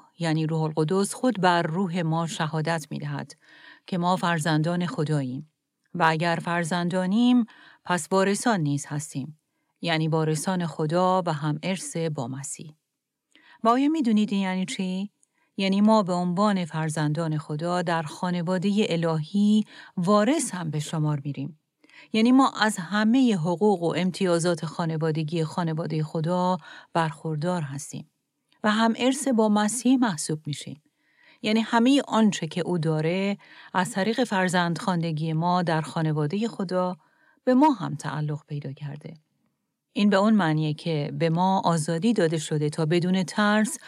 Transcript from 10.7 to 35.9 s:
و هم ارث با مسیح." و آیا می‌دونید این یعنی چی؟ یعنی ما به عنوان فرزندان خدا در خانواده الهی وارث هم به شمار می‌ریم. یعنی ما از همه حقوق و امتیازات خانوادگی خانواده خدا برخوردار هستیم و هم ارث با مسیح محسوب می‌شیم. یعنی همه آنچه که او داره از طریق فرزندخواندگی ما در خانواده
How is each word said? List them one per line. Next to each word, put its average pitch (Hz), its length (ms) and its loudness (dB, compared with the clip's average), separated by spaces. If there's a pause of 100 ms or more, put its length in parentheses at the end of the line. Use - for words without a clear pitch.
و 165 80 -2
هم 151 300 -4
ارث 180 340 -6
با 147 300 -4
مسیح." 139 480 -12 (880)
و 220 60 6
آیا 269 200 4
می‌دونید 226 440 2
این 196 80 0
یعنی 185 240 -2
چی؟ 190 460 -6 (460)
یعنی 196 240 2
ما 214 220 6
به 180 100 -2
عنوان 180 520 0
فرزندان 156 720 -2
خدا 170 440 -4
در 165 220 -2
خانواده 180 880 -2
الهی 170 760 2 (320)
وارث 208 560 2
هم 175 160 -6
به 151 100 -4
شمار 151 440 -2
می‌ریم. 143 340 -8 (560)
یعنی 220 180 4
ما 262 200 6 (100)
از 214 160 2
همه 214 580 2
حقوق 175 480 2
و 160 140 2
امتیازات 175 680 0
خانوادگی 160 800 -2
خانواده 160 600 -4
خدا 180 540 0 (360)
برخوردار 160 680 -2
هستیم 143 480 -10 (540)
و 214 80 2
هم 226 260 2
ارث 262 300 0
با 220 220 4
مسیح 214 480 2
محسوب 165 480 -2
می‌شیم. - 360 -10 (600)
یعنی 214 200 0
همه 240 460 4
آنچه 214 400 2
که 170 140 -6
او 175 160 -2
داره 165 600 0 (360)
از 185 180 -2
طریق 220 320 0
فرزندخواندگی 170 1080 0
ما 180 280 0
در 165 200 0
خانواده 156 680 -2